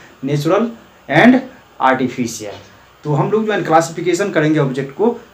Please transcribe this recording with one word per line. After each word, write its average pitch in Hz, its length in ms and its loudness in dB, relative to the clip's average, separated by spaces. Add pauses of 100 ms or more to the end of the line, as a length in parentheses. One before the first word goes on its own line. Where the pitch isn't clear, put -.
(240)
natural 165 460 0 (380)
and 226 320 6 (400)
artificial, 123 760 -2 (500)
तो 151 100 -2
हम 185 160 0
लोग 214 160 0
जो 208 60 -2
है 180 100 -2
classification 170 680 0
करेंगे 151 300 0
object 135 360 -4
को, 214 120 0 (260)